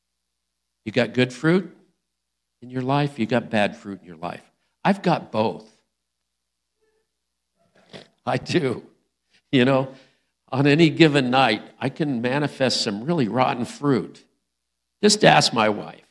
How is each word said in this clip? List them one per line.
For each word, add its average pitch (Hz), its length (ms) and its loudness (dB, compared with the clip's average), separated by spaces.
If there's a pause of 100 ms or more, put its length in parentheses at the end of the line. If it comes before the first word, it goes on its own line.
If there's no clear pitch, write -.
(880)
You 107 60 -10
got 120 200 0
good 127 180 2
fruit 170 460 -2 (880)
in 123 80 -18
your 127 100 -6
life, 143 380 -2
you 110 80 -2
got 117 240 -2
bad 104 260 0
fruit 98 240 -16
in - 60 -20
your 87 100 -20
life. 87 340 -12 (320)
I've 196 200 0
got 156 280 -2
both. 110 400 -4 (2500)
I 131 120 -2
do. 131 440 -4 (720)
You 127 120 4
know, 135 300 0 (560)
on 139 160 0
any 151 240 6
given 139 400 4
night, 123 320 2 (160)
I 131 100 -6
can 135 320 -4
manifest 131 600 -2
some 107 240 -4
really 139 240 0
rotten 123 360 -2
fruit. 127 600 -4 (800)
Just 208 220 2
ask 156 280 4
my 110 160 2
wife. 101 420 -8